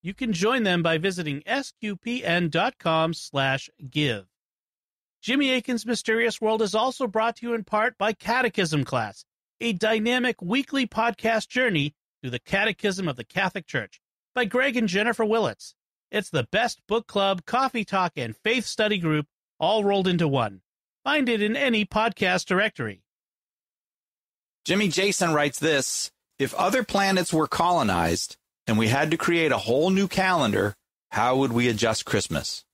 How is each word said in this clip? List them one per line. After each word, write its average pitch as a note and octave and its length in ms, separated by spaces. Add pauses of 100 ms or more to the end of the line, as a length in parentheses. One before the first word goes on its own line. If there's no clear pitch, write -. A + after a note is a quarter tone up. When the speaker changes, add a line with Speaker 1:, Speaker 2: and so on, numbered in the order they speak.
Speaker 1:
You F3+ 100
can A3+ 220
join A3 300
them F3 180
by E3 160
visiting D#3+ 480
S B3 340
Q G#3 160
P A#3+ 260
N E3+ 280
dot G3 280
com D#3+ 360
slash C3+ 560 (180)
give. A#2+ 380 (960)
Jimmy C4+ 280
Akin's A#3+ 360
Mysterious A3+ 560
World A3 180
is G3+ 140
also B3+ 320
brought A3 300
to A#3 100
you A#3 80
in A3+ 100
part A3 320
by G#3+ 160
Catechism G3 720
Class, A2 400 (380)
a A#3 100
dynamic A3+ 720
weekly B3+ 440
podcast A3+ 600
journey F3+ 460 (260)
through B2+ 120
the B2 60
Catechism G3 720
of C3 80
the B2 80
Catholic F#3 420
Church - 360 (320)
by B3 100
Greg A#3+ 320
and A3+ 120
Jennifer G#3+ 360
Willits. G#3 500 (360)
It's G3+ 180
the B2+ 240
best A3+ 340
book A3+ 200
club, G3 400
coffee B3 400
talk, F#3 300
and A2+ 200
faith A#3 300
study G#3+ 320
group D#3 280 (320)
all G3+ 260
rolled G3 220
into F3 220
one. A2+ 320 (420)
Find C4+ 280
it A3 100
in G#3 160
any A3+ 300
podcast G3 580
directory. D#3 560 (1700)
Speaker 2:
Jimmy G3 220
Jason F3+ 440
writes D3 260
this, D3+ 520 (280)
"If C3+ 160
other G#3 300
planets F#3+ 480
were D#3 160
colonized G2+ 880 (300)
and A2 120
we A2 100
had C#3+ 220
to E3 80
create E3 340
a A2 60
whole C#3 320
new F#3+ 180
calendar, A#2 680 (360)
how A#2+ 260
would C3+ 160
we A#2+ 160
adjust A2+ 380
Christmas?" - 680